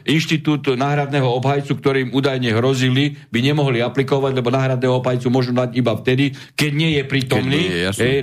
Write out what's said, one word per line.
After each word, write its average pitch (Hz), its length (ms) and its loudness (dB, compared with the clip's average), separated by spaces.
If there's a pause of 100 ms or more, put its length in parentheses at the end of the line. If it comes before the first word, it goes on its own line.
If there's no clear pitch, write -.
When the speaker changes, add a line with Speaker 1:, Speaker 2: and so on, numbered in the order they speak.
Speaker 1:
inštitút 151 640 0
náhradného 139 600 0
obhajcu, 131 440 0
ktorým 131 380 0
údajne 131 400 0
hrozili, 131 760 0
by 113 120 -2
nemohli 139 380 2
aplikovať, 135 560 0
lebo 120 160 0
náhradného 131 420 0
obhajcu 127 360 0
môžu 123 240 2
dať 123 220 -2
iba 120 200 2
vtedy, 127 300 0 (280)
keď 147 200 -2
nie 160 200 0
je 139 120 0
prítomný, 135 340 -2 (180)
Speaker 2:
Keď 156 60 2
nie - 80 -2
je, 85 140 -2
jasné. 95 180 -2
Speaker 1:
hej, 131 200 2